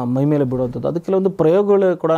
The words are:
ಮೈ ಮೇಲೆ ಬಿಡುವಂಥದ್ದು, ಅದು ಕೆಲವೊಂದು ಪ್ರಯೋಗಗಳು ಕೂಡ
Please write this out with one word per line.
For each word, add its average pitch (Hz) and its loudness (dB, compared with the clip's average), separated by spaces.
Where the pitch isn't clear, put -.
ಮೈ 131 0
ಮೇಲೆ 147 2
ಬಿಡುವಂಥದ್ದು, 127 -4
ಅದು 160 -4
ಕೆಲವೊಂದು 190 0
ಪ್ರಯೋಗಗಳು 190 2
ಕೂಡ 160 -2